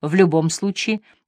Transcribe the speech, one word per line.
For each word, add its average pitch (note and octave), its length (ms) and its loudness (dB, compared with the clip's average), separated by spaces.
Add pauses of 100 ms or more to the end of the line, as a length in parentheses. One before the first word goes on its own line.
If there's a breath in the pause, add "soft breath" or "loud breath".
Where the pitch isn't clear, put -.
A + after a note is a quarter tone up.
В D3+ 140 -4
любом D#3+ 340 4
случае, G3+ 520 -4 (260 soft breath)